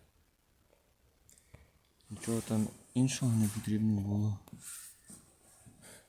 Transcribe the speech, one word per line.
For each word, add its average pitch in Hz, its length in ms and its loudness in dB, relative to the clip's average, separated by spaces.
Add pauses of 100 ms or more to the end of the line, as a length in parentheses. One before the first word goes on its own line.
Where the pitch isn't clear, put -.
(2000)
Нічого 110 320 -4
там 107 260 0 (260)
іншого 127 420 2
не 110 120 4
потрібно 107 540 0
було. 104 380 0 (1700)